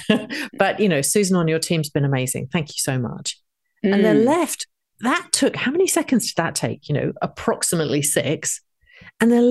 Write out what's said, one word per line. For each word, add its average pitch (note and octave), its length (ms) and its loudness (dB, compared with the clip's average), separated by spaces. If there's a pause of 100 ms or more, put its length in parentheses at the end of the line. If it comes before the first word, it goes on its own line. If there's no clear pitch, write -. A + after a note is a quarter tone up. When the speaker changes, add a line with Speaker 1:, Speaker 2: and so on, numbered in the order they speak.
Speaker 1:
<laughs> - 500 -6
But, F#3+ 220 0
you G#3 80 2
know, D3 140 2
"Susan F#3 340 0
on E3 100 2
your D#3+ 140 0
team's D#3+ 300 -2
been C#3+ 140 0
amazing. C3 460 -2
Thank D#3+ 200 -4
you - 80 -12
so C3 200 -2
much." - 400 -8 (460)
And G3+ 200 4
they're G#3+ 100 4
Speaker 2:
Mm. A3 120 6
Speaker 1:
left, D#4 400 0 (360)
that D#4+ 300 -2
took, A#3+ 240 2
how - 140 -4
many F4 160 2
seconds C4+ 400 0
did - 160 -6
that D#3 120 -4
take? - 340 -4
You D3 80 0
know, B2+ 160 -2 (100)
approximately D#3+ 800 -2
six. - 580 -2 (600)
And A#3 100 6
they're A#3+ 100 6 (100)